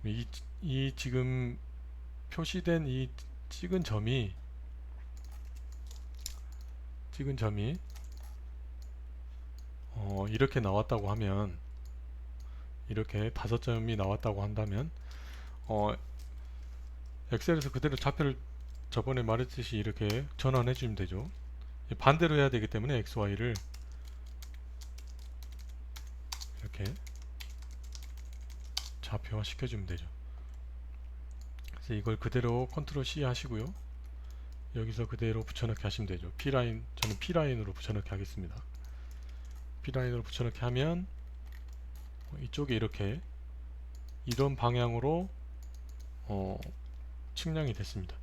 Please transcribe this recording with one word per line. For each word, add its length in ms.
이, 240
이 360
지금 600
표시된 560
이 220
찍은 380
점이, 500
찍은 240
점이, 400
어, 340
이렇게 300
나왔다고 520
하면, 460
이렇게 420
다섯 300
점이 340
나왔다고 460
한다면, 480
어, 260
엑셀에서 400
그대로 240
좌표를 420
저번에 340
말했듯이 540
이렇게 480
전환해 360
주면 220
되죠. 340
반대로 380
해야 140
되기 180
때문에 300
엑스, 220
와이를 340
이렇게 220
좌표화 420
시켜주면 440
되죠. 180
그래서 180
이걸 240
그대로 500
컨트롤 380
C 180
하시고요. 500
여기서 320
그대로 360
붙여넣기 380
하시면 260
되죠. 300
P라인, 460
저는 240
P라인으로 540
붙여넣기 360
하겠습니다. 460
P라인으로 400
붙여넣기 360
하면 460
이쪽에 340
이렇게 460
이런 300
방향으로, 760
어, 340
측량이 380
됐습니다. 500